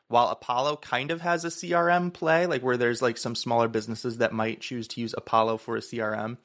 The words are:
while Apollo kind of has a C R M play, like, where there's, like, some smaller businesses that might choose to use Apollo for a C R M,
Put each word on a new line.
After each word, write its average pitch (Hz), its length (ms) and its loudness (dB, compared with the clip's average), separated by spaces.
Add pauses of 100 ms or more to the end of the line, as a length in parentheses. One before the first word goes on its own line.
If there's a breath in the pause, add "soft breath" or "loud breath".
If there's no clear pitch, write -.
while 117 220 4
Apollo 139 480 -2
kind 135 340 -4
of 165 100 -4
has 170 240 0
a 165 60 -4
C 170 220 -6
R 170 160 4
M 175 220 2
play, 165 360 2
like, 135 160 -2
where 127 140 2
there's, 120 240 2
like, 120 160 2
some 123 180 -4
smaller 117 320 2
businesses 113 500 -4
that 113 160 2
might 110 280 -4
choose 120 280 -8
to - 120 -8
use 113 140 -6
Apollo 113 420 0
for 117 180 -6
a 110 60 -4
C - 180 -8
R 107 160 -2
M, 110 300 -6